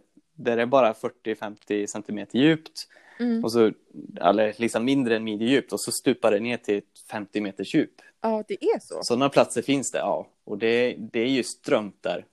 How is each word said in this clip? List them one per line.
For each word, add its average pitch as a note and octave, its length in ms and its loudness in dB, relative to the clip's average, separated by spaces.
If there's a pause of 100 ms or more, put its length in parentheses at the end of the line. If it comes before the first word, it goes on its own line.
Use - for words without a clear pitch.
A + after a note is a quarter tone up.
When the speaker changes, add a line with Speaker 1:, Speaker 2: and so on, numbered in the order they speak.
(320)
Speaker 1:
där A#2 220 -2
det A#2 60 2
är A#2+ 40 0
bara B2 280 4
fyrtio, - 420 -6
femtio G#2 520 -6
centimeter G#2 520 -6
djupt. D#3 480 2 (320)
Speaker 2:
Mm. A#3 240 -2
Speaker 1:
Och A2 80 -2
så, A2+ 200 4 (500)
eller G#2 360 4
liksom A#2 280 -2
mindre C3 300 2
än A2 80 -2
midjedjupt, A2+ 500 0
och G#2 80 -4
så A#2+ 100 -6
stupar - 400 0
det G#2 80 4
ner A#2+ 180 -4
till G2+ 240 -2 (300)
femtio G#2 300 -6
meters G2 340 -6
djup. - 260 0 (200)
Speaker 2:
Ja, A3 260 -2
det - 160 -8
är E4 160 2
så. - 240 -10
Speaker 1:
Såna B2+ 260 0
platser A#2+ 320 2
finns C3+ 300 -2
det, D2+ 60 -2
ja. D#2+ 300 -2 (160)
Och G#2 140 -8
det, A#2 420 0
det A2+ 200 -6
är A#2+ 100 2
ju B2+ 140 0
strömt - 600 -4
där. F2+ 300 -4